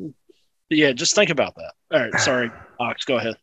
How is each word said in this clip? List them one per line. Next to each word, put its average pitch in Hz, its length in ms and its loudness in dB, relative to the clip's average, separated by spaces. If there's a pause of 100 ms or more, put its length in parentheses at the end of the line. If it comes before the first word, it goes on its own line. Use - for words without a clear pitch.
(680)
yeah, 151 220 4
just - 240 -2
think 208 140 4
about 123 260 0
that. 82 180 -14 (180)
All 156 80 2
right, 110 200 -2
sorry, 123 320 0 (280)
Ox, 113 260 -6
go 131 120 0
ahead. 113 260 -4